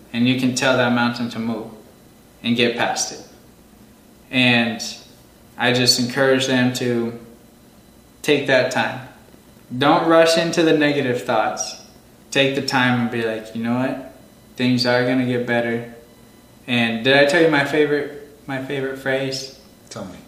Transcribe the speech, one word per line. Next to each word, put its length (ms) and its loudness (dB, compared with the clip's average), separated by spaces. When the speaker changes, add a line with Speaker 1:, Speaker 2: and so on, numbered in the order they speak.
Speaker 1:
And 160 0
you 120 2
can 140 0
tell 240 2
that 160 2
mountain 380 -2
to 80 -10
move 320 -8
and 120 0
get 220 2
past 360 -4
it. 140 -18
And 520 2
I 160 0
just 260 2
encourage 460 0
them 300 2
to 440 -2
take 260 0
that 240 2
time. 360 -4
Don't 320 2
rush 300 6
into 240 0
the 160 4
negative 460 0
thoughts. 580 -4
Take 240 2
the 60 -4
time 400 0
and 100 -2
be 120 -4
like, 320 -6
"You 80 -6
know 160 -2
what? 340 -6
Things 300 0
are 200 2
gonna 200 0
get 220 -2
better." 460 -2
And 360 0
did 140 4
I 80 6
tell 160 4
you 80 6
my 160 2
favorite, 640 -2
my 180 -8
favorite 360 -6
phrase? 580 -4
Speaker 2:
Tell 160 -12
me. 120 -16